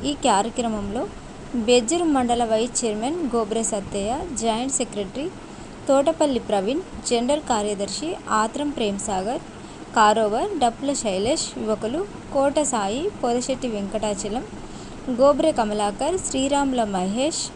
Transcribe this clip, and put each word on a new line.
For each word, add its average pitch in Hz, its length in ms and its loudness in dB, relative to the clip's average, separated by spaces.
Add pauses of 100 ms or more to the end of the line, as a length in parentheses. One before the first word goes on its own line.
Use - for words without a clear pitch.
ఈ 294 40 -2 (140)
కార్యక్రమంలో 214 760 0 (640)
బెజ్జూరు 247 480 4
మండల 240 360 2
వైస్ 226 280 2
చైర్మన్ 240 400 -2 (140)
గోబ్రే 226 300 0
సత్తయ్య, 202 480 -2 (300)
జాయింట్ 233 380 0
సెక్రటరీ 208 480 -4 (600)
తోటపల్లి 277 640 4
ప్రవీణ్, 214 320 0 (280)
జనరల్ 254 420 2
కార్యదర్శి 208 580 -2 (320)
ఆత్రం 254 280 -2
ప్రేమ్సాగర్, 202 720 -2 (540)
కారోవర్ 220 520 6 (100)
డప్పుల 254 320 2 (120)
శైలేష్, 220 440 0 (120)
యువకులు 220 420 -2 (320)
కోట 277 260 2 (140)
సాయి, 220 300 0 (180)
పొదశెట్టి 254 540 0
వెంకటాచలం, 208 680 -2 (760)
గోబ్రే 294 320 6
కమలాకర్, 214 760 0
శ్రీరాముల 269 580 2 (140)
మహేష్ 220 480 0 (100)